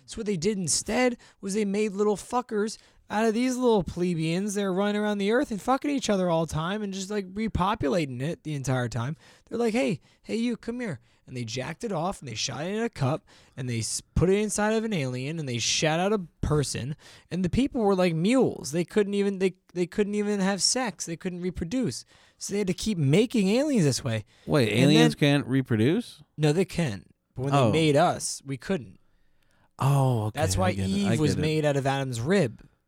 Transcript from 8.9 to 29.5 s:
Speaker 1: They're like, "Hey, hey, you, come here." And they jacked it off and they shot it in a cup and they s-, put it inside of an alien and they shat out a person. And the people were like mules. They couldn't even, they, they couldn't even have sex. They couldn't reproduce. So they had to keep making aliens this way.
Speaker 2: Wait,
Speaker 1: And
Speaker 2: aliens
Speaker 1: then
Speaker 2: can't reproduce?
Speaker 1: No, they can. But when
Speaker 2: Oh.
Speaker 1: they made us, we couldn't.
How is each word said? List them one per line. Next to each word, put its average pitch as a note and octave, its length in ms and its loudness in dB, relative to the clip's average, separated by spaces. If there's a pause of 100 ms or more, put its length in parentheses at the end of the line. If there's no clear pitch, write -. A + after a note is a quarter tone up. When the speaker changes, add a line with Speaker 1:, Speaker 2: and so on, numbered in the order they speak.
Speaker 1:
They're - 100 -6
like, A3+ 160 0
"Hey, B3 260 0 (220)
hey, G#3 140 -6
you, A#3 200 -2
come A#3+ 220 -10
here." G#3 220 -8 (260)
And B2+ 100 -12
they B2 80 -6
jacked B2+ 380 -8
it A#3 80 -4
off F3+ 300 -4
and C#3+ 80 -14
they A#2 80 -10
shot C3 280 -6
it F#3 120 -6
in A3 80 -2
a A#3 40 0
cup D3 380 -2 (300)
and B2+ 120 -6
they A#2 120 -2
s-, - 200 -4 (140)
put E3+ 160 4
it G3 80 4
inside G#3+ 360 0
of A3 100 0
an A3 80 -4
alien C3+ 480 -4
and C#3+ 80 -6
they A#2+ 100 -2
shat D#3 400 0
out F#3+ 140 0
a A3 80 0 (200)
person. C#3+ 540 -2 (380)
And F#3 120 -2
the F3 60 2
people C4 300 0
were G3+ 160 4
like F3+ 180 2
mules. F3 560 2
They E3 140 -2
couldn't G3+ 300 0
even, G3 260 0
they, F#3+ 140 0 (200)
they F3 120 -2
couldn't G3+ 280 -2
even G#3 240 -2
have F#3+ 240 0
sex. B3+ 420 -2
They E3 120 -8
couldn't F3+ 240 -8
reproduce. F3+ 640 -4 (340)
So - 140 -10
they G3+ 60 -2
had G#3 100 -2
to F3+ 60 0
keep G#3+ 220 -4
making F#3 520 4
aliens B3 360 4
this C3+ 200 2
way. A2+ 200 -4 (220)
Speaker 2:
Wait, C#3+ 240 4
Speaker 1:
And A2 140 0
Speaker 2:
aliens D#3 320 6
Speaker 1:
then - 20 -16
Speaker 2:
can't C#3+ 300 4
reproduce? C3 760 0 (160)
Speaker 1:
No, D3+ 140 4
they F#3 120 2
can. A#2+ 420 -4 (280)
But B2+ 120 -6
when C#3+ 100 0
Speaker 2:
Oh. B2+ 160 6
Speaker 1:
they D#3+ 140 4
made C#3+ 100 4
us, - 500 0
we C3+ 100 -6
couldn't. B2 440 -6 (800)